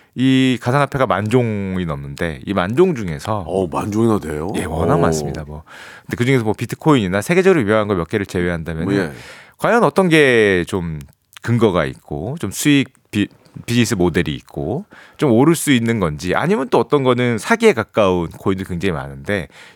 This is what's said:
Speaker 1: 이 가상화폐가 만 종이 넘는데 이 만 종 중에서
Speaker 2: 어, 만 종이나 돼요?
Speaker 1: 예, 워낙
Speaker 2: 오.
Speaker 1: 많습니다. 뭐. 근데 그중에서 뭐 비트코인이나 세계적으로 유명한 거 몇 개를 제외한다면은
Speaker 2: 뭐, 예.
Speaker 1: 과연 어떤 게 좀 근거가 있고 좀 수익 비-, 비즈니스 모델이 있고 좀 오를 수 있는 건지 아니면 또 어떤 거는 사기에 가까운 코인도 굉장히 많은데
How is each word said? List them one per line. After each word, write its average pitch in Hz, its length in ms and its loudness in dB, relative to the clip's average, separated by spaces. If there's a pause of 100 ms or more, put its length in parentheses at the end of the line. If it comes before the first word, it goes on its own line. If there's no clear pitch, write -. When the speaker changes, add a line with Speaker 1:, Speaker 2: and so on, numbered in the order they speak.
(160)
Speaker 1:
이 131 440 2
가상화폐가 135 460 0
만 104 240 0
종이 101 560 0
넘는데 71 600 -6
이 95 80 -4
만 98 220 0
종 180 200 4
중에서 101 500 -6
Speaker 2:
어, 90 220 -2
만 90 240 -6
종이나 107 280 2
돼요? 78 360 -6
Speaker 1:
예, - 100 -4
워낙 82 300 -2
Speaker 2:
오. 80 40 2
Speaker 1:
많습니다. 78 460 -2
뭐. 76 180 -14 (420)
근데 - 120 -8
그중에서 123 260 2
뭐 107 100 0
비트코인이나 104 680 0
세계적으로 175 400 2
유명한 107 260 2
거 104 80 0
몇 82 120 -2
개를 101 180 -2
제외한다면은 85 600 -4
Speaker 2:
뭐, 98 100 0
예. 90 160 -2 (460)
Speaker 1:
과연 214 260 2
어떤 185 260 2
게 117 580 4
좀 85 320 -4 (420)
근거가 110 440 2
있고 76 540 -10
좀 101 120 -6
수익 139 380 2 (220)
비-, 101 180 0 (360)
비즈니스 120 300 2
모델이 87 400 0
있고 78 480 -8 (320)
좀 151 160 0
오를 139 240 4
수 - 160 -2
있는 117 300 2
건지 80 340 -2
아니면 202 340 0
또 - 100 2
어떤 139 240 0
거는 123 340 0
사기에 226 360 2
가까운 95 560 0
코인도 95 360 -4
굉장히 90 260 -4
많은데 71 560 -6 (280)